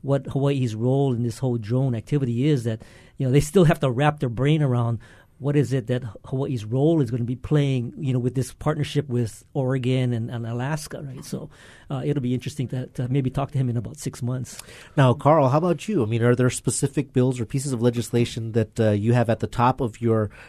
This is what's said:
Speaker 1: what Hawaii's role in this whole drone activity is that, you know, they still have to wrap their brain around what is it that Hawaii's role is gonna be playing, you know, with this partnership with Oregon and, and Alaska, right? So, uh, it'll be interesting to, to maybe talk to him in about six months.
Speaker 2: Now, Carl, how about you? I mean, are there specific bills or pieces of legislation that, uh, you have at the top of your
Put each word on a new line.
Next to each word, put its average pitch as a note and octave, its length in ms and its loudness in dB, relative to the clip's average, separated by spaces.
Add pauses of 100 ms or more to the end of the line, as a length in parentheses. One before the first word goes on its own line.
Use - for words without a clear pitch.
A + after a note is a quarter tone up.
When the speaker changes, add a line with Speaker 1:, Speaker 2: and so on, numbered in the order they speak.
Speaker 1:
what C3+ 260 0
Hawaii's C3 480 0
role C3 380 2
in A#2 100 -2
this A#2 160 -4
whole B2 180 0
drone A#2+ 380 -2
activity B2 520 -2
is C#3+ 160 2
that, A2 200 -4 (340)
you C#3 80 -2
know, B2+ 80 2
they C#3+ 80 6
still F3 240 4
have D#3+ 160 4
to C3+ 100 2
wrap D3 280 0
their C3 100 -2
brain C#3 320 2
around A#2+ 380 0 (400)
what C#3+ 160 -2
is B2+ 160 2
it B2+ 140 0
that B2 160 -2 (240)
Hawaii's C3 400 -4
role C#3+ 340 2
is A#2 120 0
gonna B2 120 -2
be B2 120 -4
playing, C3+ 640 0
you C3+ 120 -2
know, B2+ 60 0
with B2 160 -2
this B2+ 200 -4
partnership D3 540 -4
with A#2+ 460 -4
Oregon B2+ 580 0
and, A#2 200 -4
and A#2 160 -8
Alaska, C#3 560 -6
right? C#3 200 -14
So, - 280 -12 (400)
uh, C3+ 120 -6
it'll C#3+ 200 -2
be B2 100 -2
interesting B2 360 -6
to, B2+ 180 -8
to B2 200 -6
maybe C3 220 0
talk - 220 -4
to - 80 -4
him C3 100 0
in A#2 80 -2
about A#2+ 200 -8
six - 260 -10
months. B2 400 -6 (320)
Speaker 2:
Now, C3 180 6
Carl, D3 360 4
how C#3+ 100 2
about F3 280 -2
you? G3+ 140 0
I G#2+ 60 0
mean, A2+ 160 0
are A#2+ 100 6
there B2 160 4
specific - 640 -2
bills B2+ 260 2
or A2+ 60 -4
pieces C3+ 260 -4
of A#2 120 0
legislation A#2 680 0
that, A2 260 0
uh, A2 100 4
you G#2 240 2
have A#2+ 160 4
at A2+ 100 0
the - 60 -2
top B2 340 0
of A#2 220 -4
your A2 300 0 (180)